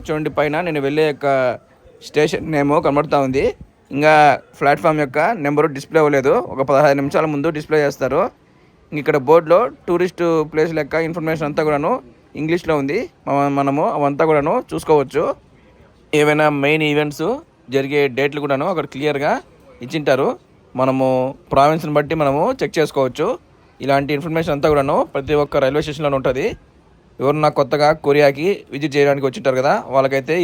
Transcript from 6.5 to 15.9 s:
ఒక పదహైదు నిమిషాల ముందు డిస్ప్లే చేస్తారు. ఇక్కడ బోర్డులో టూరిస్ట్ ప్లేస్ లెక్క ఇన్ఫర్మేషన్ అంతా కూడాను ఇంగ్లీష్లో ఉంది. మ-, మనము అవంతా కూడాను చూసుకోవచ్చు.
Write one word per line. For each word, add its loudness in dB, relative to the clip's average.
ఒక -8
పదహైదు 4
నిమిషాల 0
ముందు -2
డిస్ప్లే 0
చేస్తారు. -2
ఇక్కడ 0
బోర్డులో 6
టూరిస్ట్ -2
ప్లేస్ 0
లెక్క -6
ఇన్ఫర్మేషన్ -4
అంతా -2
కూడాను 0
ఇంగ్లీష్లో -2
ఉంది. -4
మ-, 0
మనము 0
అవంతా 0
కూడాను 2
చూసుకోవచ్చు. 0